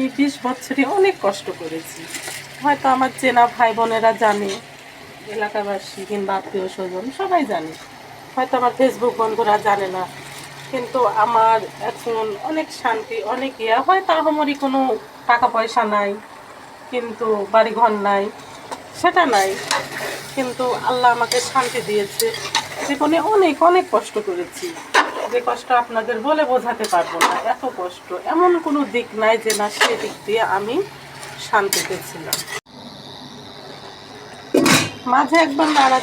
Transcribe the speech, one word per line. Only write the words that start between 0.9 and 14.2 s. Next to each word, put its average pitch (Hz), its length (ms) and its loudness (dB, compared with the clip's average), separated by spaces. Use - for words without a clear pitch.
অনেক 381 180 6
কষ্ট 202 220 -2
করেছি। 160 400 -8
হয়তো 285 220 2
আমার 262 240 2
চেনা 247 240 4
ভাই 233 220 4
বোনেরা 226 340 2
জানে, 208 280 2
এলাকাবাসী 202 760 -4
কিংবা 196 300 -2
আত্মীয় 190 360 -4
স্বজন 185 300 -6
সবাই 370 320 2
জানে, 160 220 -4
হয়তো 262 240 -2
আমার 247 200 2
Facebook 233 420 2
বন্ধুরা 214 340 2
জানে 202 280 2
না, 185 80 -2
কিন্তু 247 280 -2
আমার 226 340 4
এখন 226 360 -4
অনেক 311 180 -2
শান্তি, 226 360 -2
অনেক 269 200 -4
ইয়া। 226 120 4
হয়তো 381 320 4
আহামরি 302 440 2